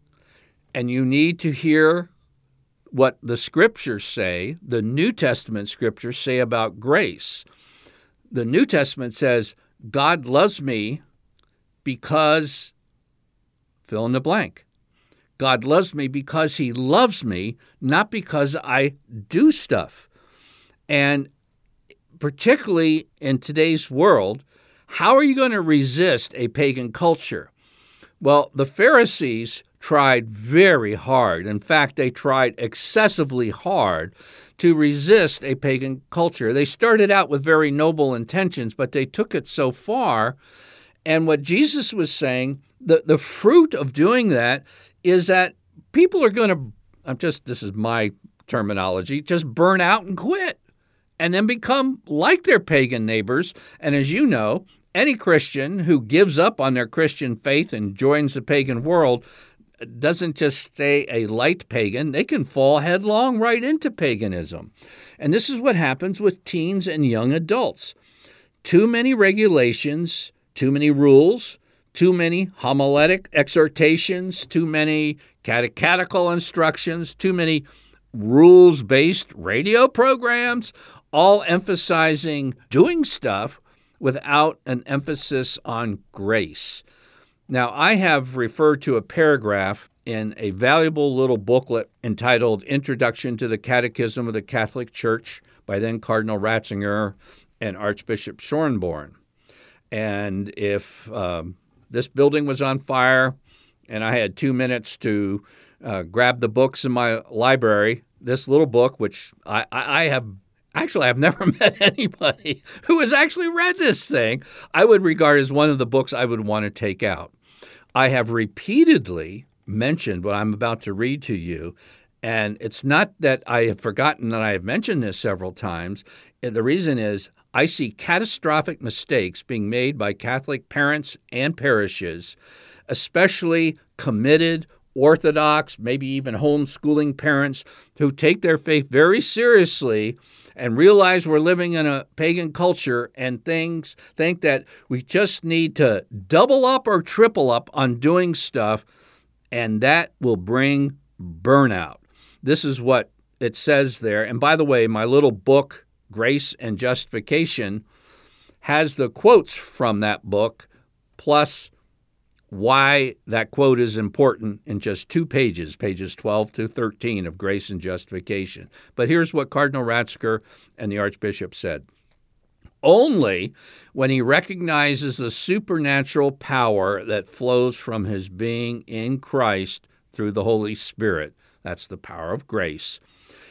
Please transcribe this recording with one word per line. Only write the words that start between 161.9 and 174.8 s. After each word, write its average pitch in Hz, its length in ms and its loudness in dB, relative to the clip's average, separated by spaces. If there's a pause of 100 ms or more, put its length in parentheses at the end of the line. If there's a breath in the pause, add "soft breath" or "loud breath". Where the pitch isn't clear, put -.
why 131 640 2 (120)
that 113 260 -4
quote 135 260 4
is 113 200 0
important 110 680 0
in 104 140 -6
just - 300 -6
two 170 160 -2
pages, 87 500 -4
pages 95 400 -8
twelve 107 380 -4
to 110 120 -8
thirteen 110 640 -6
of 82 100 -14
Grace 98 320 -6
and 92 120 -10
Justification. 92 880 -10 (260 soft breath)
But 123 140 -2
here's 165 240 0
what 143 160 -4
Cardinal 139 340 -2
Ratzinger 113 560 -4 (380 soft breath)
and 104 120 -8
the 101 80 -6
Archbishop 101 560 -6
said. 78 300 -8 (1000)
"Only 160 720 4 (380 soft breath)
when 135 180 -2
he 131 120 2
recognizes 147 960 0